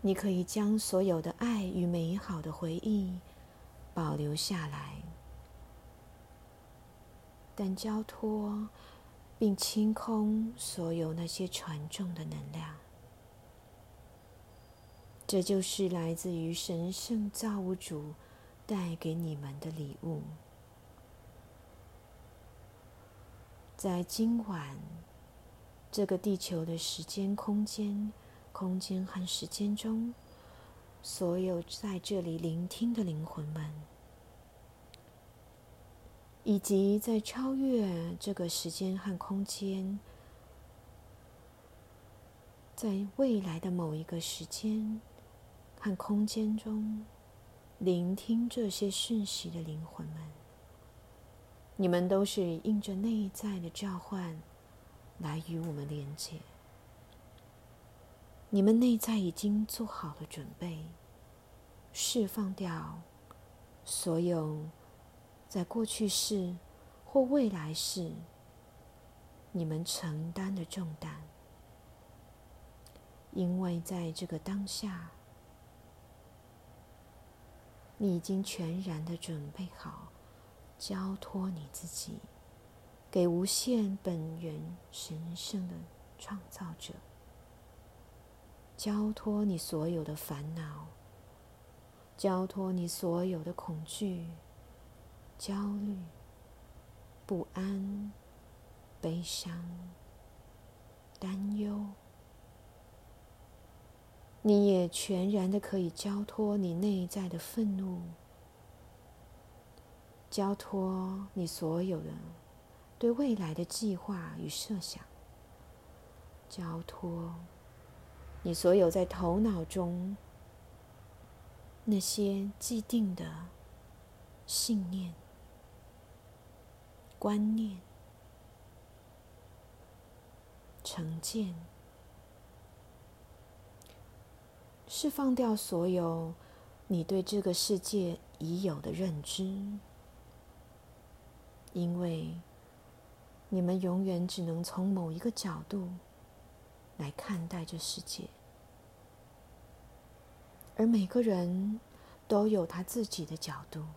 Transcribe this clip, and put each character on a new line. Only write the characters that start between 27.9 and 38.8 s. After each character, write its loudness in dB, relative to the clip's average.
空 0
间 -2
和 -4
时 -4
间 0
中， 0
所 0
有 2
在 -6
这 -2
里 -2
聆 0
听 0
的 2
灵 0
魂 -6
们， -4
以 6
及 6
在 2
超 0
越 2
这 -2
个 0
时 -4
间 0